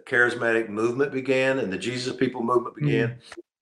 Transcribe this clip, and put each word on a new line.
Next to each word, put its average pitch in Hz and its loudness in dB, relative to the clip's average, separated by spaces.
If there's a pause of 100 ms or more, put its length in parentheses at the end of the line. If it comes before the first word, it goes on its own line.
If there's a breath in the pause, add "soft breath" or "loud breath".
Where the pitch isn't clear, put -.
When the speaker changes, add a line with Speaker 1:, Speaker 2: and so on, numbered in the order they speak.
Speaker 1:
uh, - -20
charismatic 117 2
movement 123 0
began 131 0
and 101 -4
the 92 -4
Jesus 123 -4
People 123 0
movement 120 0
began. 120 2
Speaker 2:
Mm. 123 -8 (460 loud breath)